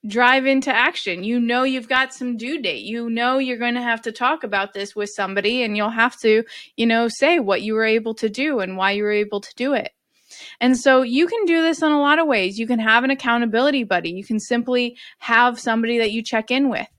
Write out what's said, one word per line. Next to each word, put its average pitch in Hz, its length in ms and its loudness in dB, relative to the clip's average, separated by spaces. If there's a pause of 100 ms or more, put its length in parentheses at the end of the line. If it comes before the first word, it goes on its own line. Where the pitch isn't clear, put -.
drive 247 400 4
into 269 280 2
action. 220 480 0
You 233 160 0
know 240 240 0
you've 262 240 -2
got 262 240 0
some 247 260 -6
due 254 220 -8
date. 156 240 -6
You 233 260 -8
know 240 280 0
you're 254 200 -2
gonna 240 260 -2
have 233 180 -2
to 226 100 -8
talk 262 320 -2
about 202 300 -4
this 196 220 -10
with 208 160 -4
somebody, 202 500 -2
and 214 160 -2
you'll 214 140 0
have 233 300 -2
to, 220 220 4 (320)
you 226 120 0
know, 233 200 2
say 294 320 2
what 196 220 0
you 214 140 -4
were 220 100 0
able 220 300 0
to 226 120 -4
do 254 320 -2
and 190 180 -6
why 190 140 0
you 202 120 -2
were 208 80 0
able 208 280 -2
to - 160 -14
do 262 180 -2
it. - 180 -2 (680)
And 254 180 4
so 262 260 4
you 254 240 2
can 440 180 0
do 330 160 2
this 320 200 0
in 311 100 4
a 294 100 4
lot 294 180 4
of 330 80 2
ways. 196 320 0
You 226 80 -4
can 240 120 0
have 220 240 4
an 269 80 0
accountability 247 720 2
buddy. 175 280 -2
You 185 120 -10
can 214 160 -2
simply 240 580 -2 (220)
have 240 400 2
somebody 226 400 0
that 220 120 0
you 226 100 -4
check 220 300 -4
in 269 180 0
with. - 180 -4 (120)